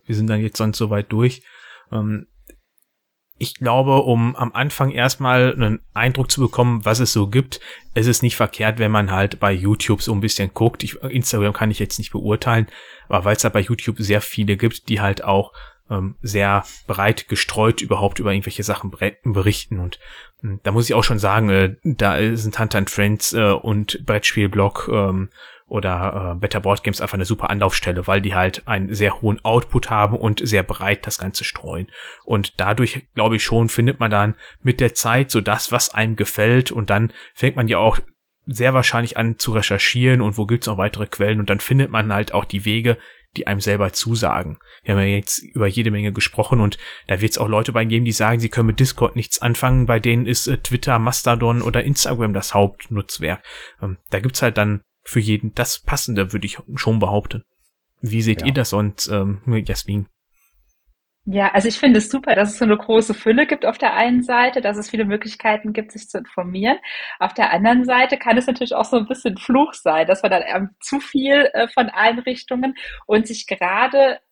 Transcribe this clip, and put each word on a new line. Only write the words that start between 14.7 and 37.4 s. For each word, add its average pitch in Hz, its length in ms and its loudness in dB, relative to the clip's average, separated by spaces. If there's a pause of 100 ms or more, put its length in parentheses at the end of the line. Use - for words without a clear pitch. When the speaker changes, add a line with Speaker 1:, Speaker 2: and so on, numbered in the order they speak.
Speaker 1:
die 104 140 0
halt 98 220 -2
auch, 98 280 2 (380)
ähm, 95 320 -4
sehr 101 420 0 (240)
breit 98 400 -2
gestreut 110 540 0
überhaupt 98 380 -4
über 104 120 -2
irgendwelche 98 320 -4
Sachen 98 280 -6
bre-, - 340 -6
berichten. 101 540 0
Und, 87 200 -8 (420)
ähm, 98 220 -6
da 101 80 0
muss 117 140 2
ich 120 80 0
auch 110 100 4
schon 110 160 0
sagen, 104 300 2
äh, 95 340 2
da 110 540 0
sind 107 200 -4
Hunter 110 200 0
and 95 120 0
Friends, 104 440 0
äh, 107 180 4
und 104 540 -2
Brettspielblog, 101 880 0
ähm, 98 360 0 (380)
oder, 92 680 -2
äh, 90 40 -8
Better 104 200 -2
Board 98 240 0
Games - 180 -2
einfach - 140 -4
eine 92 100 -2
super 104 240 -2
Anlaufstelle, 92 560 0
weil 98 160 2
die 98 140 -2
halt 92 320 -2
einen 98 260 -2
sehr 101 280 -2
hohen 104 220 0
Output 117 460 0
haben 104 260 2
und 104 320 0
sehr 104 140 2
breit 98 460 -4
das - 100 -6
Ganze - 260 -8
streuen. - 440 -10 (380)
Und - 340 -2
dadurch, 110 560 0
glaube 110 220 2
ich - 60 -2
schon, 113 260 2
findet 120 300 0
man 110 120 0
dann 104 240 2 (260)
mit 127 180 0
der 120 140 2
Zeit 127 380 0
so 110 100 2
das, 104 300 -2
was 120 220 0
einem 110 220 0
gefällt. 117 560 2
Und 107 200 -2
dann 110 200 2 (220)
fängt - 220 -2